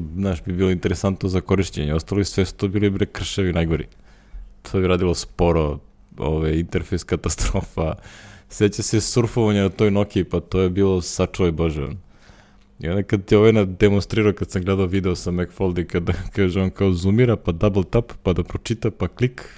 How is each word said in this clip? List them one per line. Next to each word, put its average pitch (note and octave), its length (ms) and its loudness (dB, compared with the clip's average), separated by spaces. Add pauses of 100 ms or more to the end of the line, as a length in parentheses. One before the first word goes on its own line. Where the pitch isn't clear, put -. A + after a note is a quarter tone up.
(160)
znaš, F#2+ 280 -2
bi F#2+ 80 -4
bilo F#2 180 2
interesantno F#2+ 580 -2
za F#2 120 0
korišćenje. F2 540 -2
Ostalo F#2+ 260 -2
i G2+ 40 2
sve F#2+ 200 0
su - 100 -6
to G2+ 140 -2
bili, G2+ 220 0
bre, G2 160 -2
krševi F#2 460 -4
najgori. E2 340 0 (760)
To - 160 -4
je F#2 100 2
radilo F2+ 260 2
sporo, D#2+ 640 0 (400)
ove, D#2 420 0
interfejs E2+ 440 -4
katastrofa. - 880 -2 (540)
Seća G#2 340 0
se A2 180 0
surfovanja A2 600 0
na G2 60 4
toj G#2+ 220 0
Nokiji, G2+ 340 0
pa F2 160 -4
to F#2 200 -2
je F#2 100 2
bilo, F#2+ 320 2
sačuvaj F2+ 500 0
Bože, D#2 320 -2
ono. C2+ 120 -8 (840)
I D#2 100 -8
onda G2 140 -2
kad G2 220 -2
ti A2 120 4
ovaj G#2+ 160 8
na-, A2 120 4
demonstrirao, G2+ 680 2
kad - 180 -6
sam F#2+ 140 -2
gledao F#2+ 220 0
video F#2 300 0
sa - 140 -6
Macfoldi, F2+ 560 -2
kada F2 260 -2 (120)
<laughs> - 120 -10
kaže F#2+ 240 2
on F#2+ 100 0
kao G2 220 0
zoomira, G#2 440 2
pa - 160 -2
double G2 320 2
tap, - 280 -2 (100)
pa F#2+ 100 2
da F2 120 0
pročita, - 460 -4
pa F#2+ 180 -4
klik, B2+ 340 -4 (160)